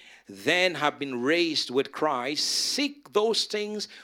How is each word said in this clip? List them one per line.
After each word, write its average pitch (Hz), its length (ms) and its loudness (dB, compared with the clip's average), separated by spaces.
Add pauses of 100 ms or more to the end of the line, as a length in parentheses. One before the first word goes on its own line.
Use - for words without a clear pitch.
(280)
then 160 460 2
have 143 240 0
been 131 240 -4
raised 156 480 2
with 131 220 2
Christ, 147 520 0
seek - 680 -2
those 214 320 2
things 208 420 -4 (180)